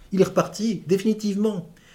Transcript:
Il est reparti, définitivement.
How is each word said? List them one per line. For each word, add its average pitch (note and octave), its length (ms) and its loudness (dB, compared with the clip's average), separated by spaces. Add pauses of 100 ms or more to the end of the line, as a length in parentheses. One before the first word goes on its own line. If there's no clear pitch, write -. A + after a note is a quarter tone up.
(120)
Il F#3+ 80 4
est F3+ 40 6
reparti, F#3+ 640 -2
définitivement. G3+ 800 0 (260)